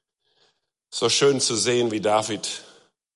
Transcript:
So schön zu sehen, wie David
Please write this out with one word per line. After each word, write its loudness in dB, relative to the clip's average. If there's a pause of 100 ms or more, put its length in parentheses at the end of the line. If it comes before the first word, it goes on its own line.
(880)
So 0
schön 2
zu -2
sehen, 0
wie -4
David -2 (520)